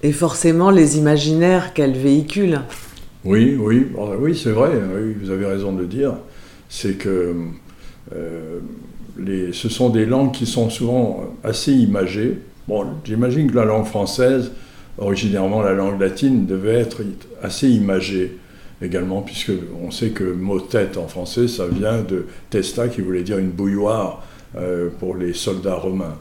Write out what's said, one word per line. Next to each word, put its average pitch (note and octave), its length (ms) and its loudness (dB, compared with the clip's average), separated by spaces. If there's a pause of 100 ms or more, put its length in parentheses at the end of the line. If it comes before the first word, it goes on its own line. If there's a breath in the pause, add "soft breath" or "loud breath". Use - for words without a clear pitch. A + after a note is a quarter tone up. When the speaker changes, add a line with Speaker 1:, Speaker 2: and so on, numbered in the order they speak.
Speaker 1:
Et D3 80 4
forcément E3+ 580 4
les D#3 280 6
imaginaires D#3 760 4
qu'elles C3+ 240 2
véhiculent. D3+ 600 2 (640 loud breath)
Speaker 2:
Oui, A2+ 340 6
oui, A#2 300 4 (320)
oui, D#3 200 2
c'est A#2 120 0
vrai, B2 180 4 (240)
oui, A2 260 -2
vous F#2+ 100 -6
avez F#2+ 160 -2
raison G2 260 -2
de F#2 80 -2
le F2+ 80 -2
dire. B2+ 260 -2 (540 loud breath)
C'est - 260 -4
que, F#2 400 -2 (800 soft breath)
euh, E2 460 -10 (580)
les, F#2+ 340 -4
ce A2 160 -4
sont B2 220 2
des A2 160 4
langues C3 260 2
qui A#2+ 140 -4
sont A2+ 240 0
souvent A#2 720 -2
assez A#2 300 0
imagées. G2+ 680 2 (300)
Bon, G#2 180 -2 (180)
j'imagine B2 460 2
que A#2+ 60 2
la A#2 80 6
langue A2 220 2
française, B2 680 2 (460 loud breath)
originairement G2 600 0
la G2+ 120 2
langue G2 280 0
latine, G2+ 460 2
devait F#2+ 300 0
être A#2 260 0 (400)
assez - 260 0
imagée F#2+ 680 2 (440 loud breath)
également, F#2 400 -2
puisque - 300 -6 (300)
on F2 80 -8
sait A2+ 200 -2
que - 140 -4
mot F#2 360 -2
tête G2 380 -2
en E2 100 -6
français, G#2 400 -2
ça G2+ 180 -4
vient G#2 360 0
de F#2 240 -4 (240 loud breath)
testa, A#2 380 -2
qui A#2+ 120 -6
voulait F#2 220 -2
dire F#2+ 160 -2
une F#2+ 120 0
bouilloire, G2+ 720 -2 (360 loud breath)
euh, F2 300 -2 (120)
pour F#2 160 -4
les F2 160 -2
soldats F#2+ 420 -4
romains. F2+ 460 -4